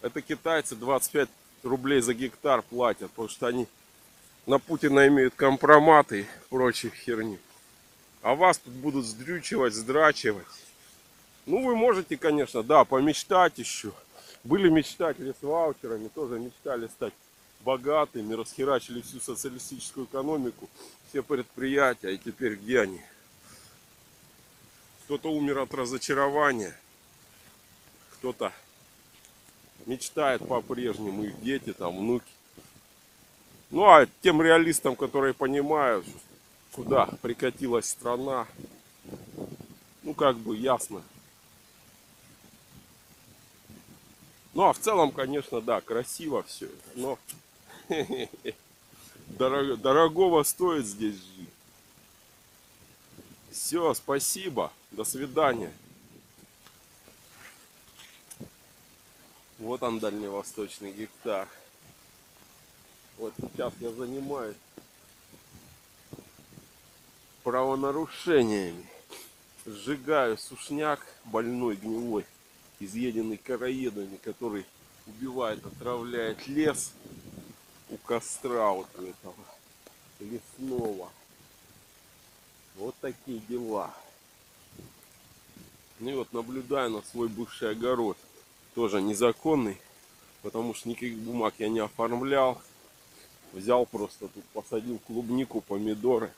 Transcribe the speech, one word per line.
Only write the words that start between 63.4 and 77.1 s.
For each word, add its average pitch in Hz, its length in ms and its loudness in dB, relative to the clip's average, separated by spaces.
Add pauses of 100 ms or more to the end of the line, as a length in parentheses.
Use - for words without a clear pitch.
я 117 120 -8
занимаюсь 127 640 -10 (3000)
правонарушениями. 131 1400 0 (800)
Сжигаю 123 720 -2
сушняк 147 600 -6 (260)
больной, 117 520 -2
гнилой, 110 480 -4 (540)
изъеденный 110 580 -6
короедами, 117 800 -6
который 104 480 -8 (420)
убивает, 117 580 -6
отравляет 117 800 -6
лес 151 440 -2 (1000)